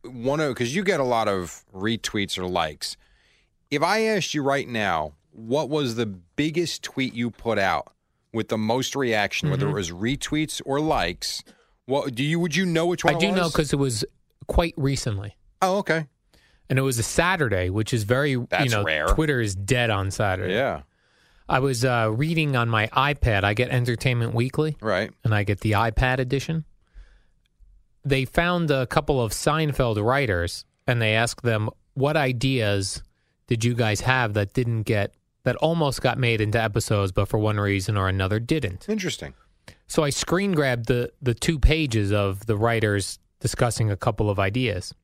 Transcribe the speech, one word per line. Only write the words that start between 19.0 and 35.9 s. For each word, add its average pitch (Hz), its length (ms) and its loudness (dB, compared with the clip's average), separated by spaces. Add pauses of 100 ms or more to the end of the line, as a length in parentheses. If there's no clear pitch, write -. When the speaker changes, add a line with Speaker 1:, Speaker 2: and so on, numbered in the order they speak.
Speaker 2:
Twitter 147 340 2
is 101 140 -2
dead 117 340 0
on 98 200 0
Saturday. 95 440 -2
Speaker 1:
Yeah. 104 280 -2 (680)
Speaker 2:
I 131 100 2
was, 131 240 0
uh, 117 320 2
reading 156 400 0
on 117 140 2
my 110 240 2
iPad. 131 500 2
I 101 100 2
get 123 180 0
Entertainment 120 640 0
Weekly. 139 480 0
Speaker 1:
Right. 104 300 0 (140)
Speaker 2:
And 110 100 2
I 104 80 2
get 101 180 0
the 104 120 2
iPad 117 460 2
edition. 139 440 -2 (1400)
They 135 180 2
found 170 480 2
a 131 160 2
couple 147 340 2
of 110 120 0
Seinfeld 139 680 2
writers, 110 600 0 (220)
and 123 160 2
they 107 120 4
asked 117 300 0
them, 110 260 0 (240)
"What 143 220 0
ideas 120 880 0 (440)
did 113 180 0
you 120 100 2
guys 110 260 2
have 123 340 2
that 101 180 0
didn't 117 300 -2
get, 101 300 0 (300)
that 123 140 0
almost 156 440 0